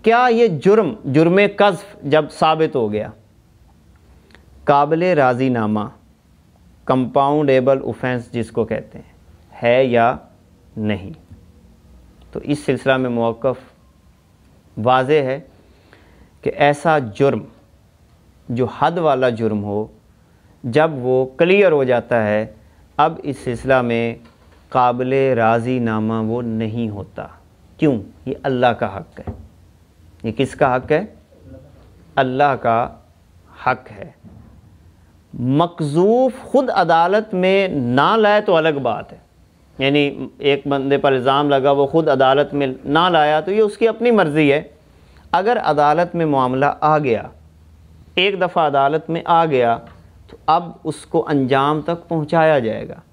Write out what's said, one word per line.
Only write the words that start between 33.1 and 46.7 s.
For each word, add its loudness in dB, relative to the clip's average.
हक़ -4
है। -20
मकजूफ 0
खुद 0
अदालत 2
में 0
ना 0
लाए 2
तो 0
अलग 2
बात -6
है, -20
यानी -2
एक 0
बंदे 0
पर 2
इल्ज़ाम 2
लगा, 2
वो 2
खुद 0
अदालत 2
में -2
ना 2
लाया 2
तो -6
ये 0
उसकी 0
अपनी 0
मर्ज़ी 2
है। 0
अगर 0
अदालत 2
में 0
मामला 0
आ 0